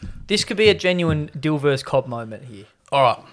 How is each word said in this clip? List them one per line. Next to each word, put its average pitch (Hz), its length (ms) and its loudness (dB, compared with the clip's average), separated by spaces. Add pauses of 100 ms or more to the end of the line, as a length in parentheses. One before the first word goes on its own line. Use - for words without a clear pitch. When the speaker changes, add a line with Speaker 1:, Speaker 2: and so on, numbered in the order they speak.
(260)
Speaker 1:
this 208 180 0
could 214 120 -6
be 214 120 6
a 202 60 6
genuine 165 640 0
Dilver's 143 460 0
Cobb 131 240 0
moment 113 380 -10
here. 104 180 -18 (260)
Speaker 2:
All 139 120 4
right. 120 160 4 (140)